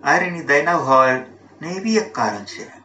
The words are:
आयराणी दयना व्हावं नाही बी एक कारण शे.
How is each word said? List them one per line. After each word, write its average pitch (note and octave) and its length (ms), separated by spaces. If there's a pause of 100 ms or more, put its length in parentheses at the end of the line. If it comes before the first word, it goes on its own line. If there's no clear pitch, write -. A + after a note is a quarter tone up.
आयराणी E3+ 380
दयना D3 360
व्हावं C3 400 (440)
नाही F3 180
बी A3 180
एक - 180
कारण A2 320
शे. - 200 (180)